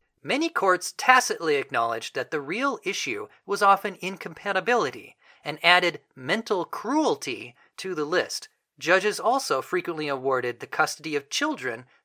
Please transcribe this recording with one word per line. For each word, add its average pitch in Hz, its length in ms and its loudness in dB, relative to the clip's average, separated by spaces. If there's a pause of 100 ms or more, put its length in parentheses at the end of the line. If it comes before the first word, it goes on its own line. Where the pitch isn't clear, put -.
(220)
"Many 277 260 0
courts 185 480 2
tacitly 170 600 4
acknowledged 117 580 -2
that 131 160 -4
the 151 100 -2
real 214 420 -4
issue 110 460 -4 (160)
was 202 180 -4
often 196 380 4
incompatibility 185 1160 -2 (280)
and 151 180 -8
added 175 380 6 (140)
mental 180 500 -2
cruelty 156 880 -2 (220)
to 190 180 -8
the 151 120 -2
list. 156 420 -2 (300)
Judges 185 420 2
also 214 400 0
frequently 160 480 -4
awarded 127 520 -2
the 131 60 -12
custody 147 500 -2
of 139 140 -6
children 131 540 -4 (200)